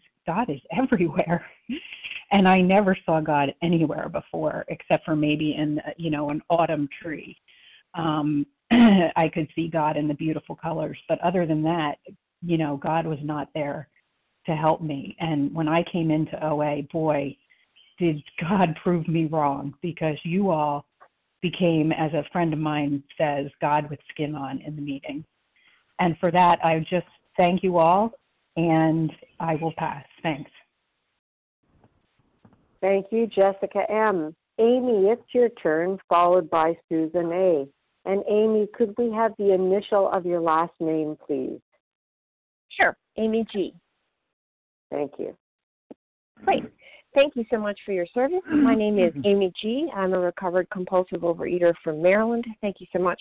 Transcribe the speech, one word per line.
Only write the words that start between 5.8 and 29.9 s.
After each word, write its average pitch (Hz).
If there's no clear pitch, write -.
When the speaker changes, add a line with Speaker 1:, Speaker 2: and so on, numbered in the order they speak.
Speaker 1:
you 165
know, 147
an 151
autumn 160
tree. 170
Um, 151
<clears throat> -
I 196
could 160
see 165
God 156
in 151
the 147
beautiful 160
colors. 160
But 160
other 180
than 156
that, 160
you 170
know, 147
God 160
was 160
not 147
there 143
to 170
help 156
me. 151
And 147
when 160
I 165
came 165
into 156
O 151
A, 147
boy, 147
did 160
God 175
prove 175
me 165
wrong, 143
because 160
you 185
all 151
became, 165
as 156
a 147
friend 170
of 151
mine 147
says, 143
God 147
with 147
skin 151
on 135
in 151
the 151
meeting. 143
And 175
for 175
that, 175
I 165
just 175
thank 180
you 185
all, 185
and 160
I 165
will 156
pass. 156